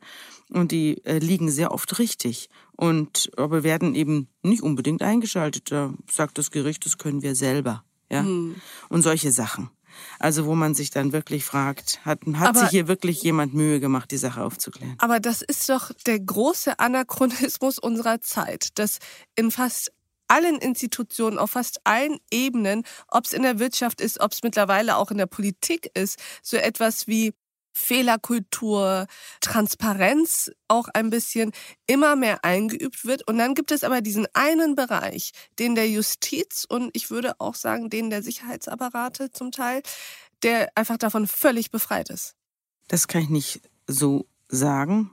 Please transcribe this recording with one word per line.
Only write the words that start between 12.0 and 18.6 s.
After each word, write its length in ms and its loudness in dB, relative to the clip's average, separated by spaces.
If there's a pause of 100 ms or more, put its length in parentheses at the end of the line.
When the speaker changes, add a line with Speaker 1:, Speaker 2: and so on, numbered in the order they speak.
Speaker 1:
hat, 140 -2 (160)
hat 140 4
Speaker 2:
Aber 100 4
Speaker 1:
sich 100 6
hier 180 4
wirklich 360 0
jemand 320 2
Mühe 240 4
gemacht, 320 0
die 60 -4
Sache 260 -4
aufzuklären? 560 -8
Speaker 2:
Aber 200 2
das 220 -2
ist 280 -4
doch 220 0 (140)
der 140 2
große 580 0
Anachronismus 1000 0
unserer 420 -2
Zeit, 560 -6